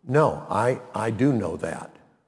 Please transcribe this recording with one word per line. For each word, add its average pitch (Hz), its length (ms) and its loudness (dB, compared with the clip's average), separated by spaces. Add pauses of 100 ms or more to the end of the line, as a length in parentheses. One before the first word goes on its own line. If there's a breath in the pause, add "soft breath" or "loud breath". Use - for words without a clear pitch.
No, 127 460 2
I, 117 320 0 (140)
I 110 160 -2
do 127 200 2
know 95 260 -2
that - 380 -8 (320)